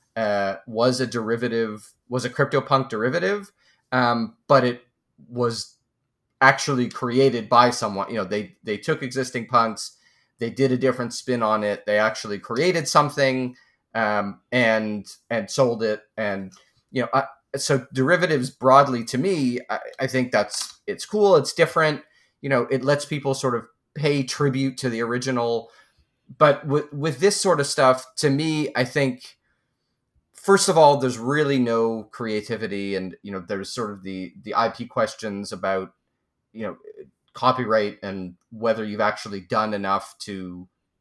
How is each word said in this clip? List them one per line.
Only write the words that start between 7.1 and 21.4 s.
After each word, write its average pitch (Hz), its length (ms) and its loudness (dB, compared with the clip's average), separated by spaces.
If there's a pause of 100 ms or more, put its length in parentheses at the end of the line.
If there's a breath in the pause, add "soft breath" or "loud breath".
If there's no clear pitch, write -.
by 120 220 6
someone. 101 380 -4
You 113 80 -6
know, 101 80 -2
they, 101 400 -6
they 104 140 -4
took - 240 -4
existing 123 440 -6
punks, 113 520 0 (400 soft breath)
they 117 120 -4
did 127 220 2
a 127 60 0
different 127 340 0
spin 123 300 -4
on 107 200 2
it, 104 240 -2
they 104 120 2
actually 107 400 -2
created 156 500 -2
something, 135 680 2 (400 soft breath)
um, 104 460 -2 (100)
and, 110 560 0 (220)
and 110 220 -4
sold 117 320 2
it. 107 180 -2 (160)
And, 98 360 -6 (380 soft breath)
you 127 120 -2
know, 117 100 -4
I, 135 120 2 (320)
so 135 360 0
derivatives 151 560 2
broadly 131 560 4
to 123 140 -4
me, 135 500 0
I, 110 120 -4 (180)
I 135 80 -2
think 127 260 -2
that's, - 540 -2
it's - 180 -8
cool, 202 320 4
it's 139 160 2